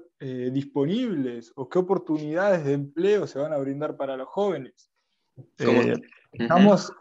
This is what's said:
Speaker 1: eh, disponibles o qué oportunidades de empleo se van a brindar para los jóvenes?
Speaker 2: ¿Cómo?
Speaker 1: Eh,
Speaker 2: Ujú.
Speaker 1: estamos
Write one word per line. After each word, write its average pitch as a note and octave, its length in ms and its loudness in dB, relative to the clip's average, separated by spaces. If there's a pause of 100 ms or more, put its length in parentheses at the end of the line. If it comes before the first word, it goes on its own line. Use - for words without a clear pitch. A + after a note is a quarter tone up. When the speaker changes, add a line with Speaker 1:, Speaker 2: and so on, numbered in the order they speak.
(200)
Speaker 1:
eh, B2+ 320 -6
disponibles C#3 1040 -2
o C3+ 120 -10
qué F3+ 120 -2
oportunidades E3+ 840 0
de C#3 80 0
empleo D#3+ 520 -2
se C3 140 -8
van D#3 140 -4
a D3 40 -2
brindar C#3+ 380 -6
para C3+ 220 -8
los C3 100 -10
jóvenes? F3 640 -6 (680)
Speaker 2:
¿Cómo? B2 240 4
Speaker 1:
Eh, A#2+ 120 2 (400)
Speaker 2:
Ujú. A#2+ 100 -8
Speaker 1:
estamos F#3 580 6